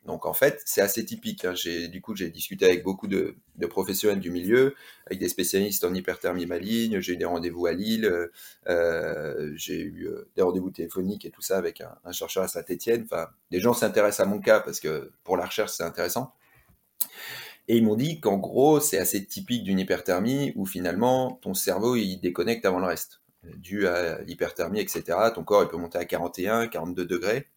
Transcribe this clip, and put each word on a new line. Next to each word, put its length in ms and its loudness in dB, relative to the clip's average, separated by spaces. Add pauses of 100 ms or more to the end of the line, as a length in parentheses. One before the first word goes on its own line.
Donc, 200 -8
en 60 -2
fait, 320 2
c'est 160 0
assez 240 2
typique, 400 -8
hein. 100 -2
J'ai, 360 -4
du 100 -12
coup, 160 -10
j'ai 140 -4
discuté 360 -2
avec 160 8
beaucoup 260 -4
de, 280 -2 (220)
de 100 -4
professionnels 540 0
du 100 -4
milieu, 420 4 (320)
avec 140 -8
des 80 -2
spécialistes 560 0
en 100 0
hyperthermie 520 -2
maligne. 560 0
J'ai 120 -2
eu 40 -2
des 80 -2
rendez-vous 400 -2
à 80 2
Lille, 560 0 (400)
euh, 840 0
j'ai 260 -6
eu, 260 -8
euh, 300 -8
des 60 6
rendez-vous 280 2
téléphoniques 540 -4
et 40 -12
tout 120 -16
ça 160 0
avec 240 -4
un, 120 -14 (120)
un 80 -12
chercheur 300 -2
à 40 0
Saint-Étienne. 560 -2
Enfin, 240 -6 (240)
les 80 0
gens 140 4
s'intéressent 520 4
à 40 0
mon 100 -2
cas 220 6
parce 180 -8
que 320 -4 (140)
pour 100 2
la 100 -2
recherche, 260 -2
c'est 120 -6
intéressant. 500 -4 (1300)
Et 80 4
ils 80 8
m'ont 140 4
dit 240 -2
qu'en 160 4
gros, 420 6
c'est 200 2
assez 260 0
typique 400 -4
d'une 120 2
hyperthermie 800 0
où 100 -2
finalement, 760 0
ton 120 -6
cerveau, 440 0
il 220 -2
déconnecte 460 -2
avant 140 2
le 60 0
reste, 340 -6 (240)
dû 440 -2
à 340 0
l'hyperthermie, 580 -4
et 80 -2
cetera. 440 0
Ton 120 -8
corps, 200 6
il 40 2
peut 80 -8
monter 220 -4
à 80 0
quarante 340 -4
et 80 0
un, 200 2
quarante-deux 380 -4
degrés 520 -2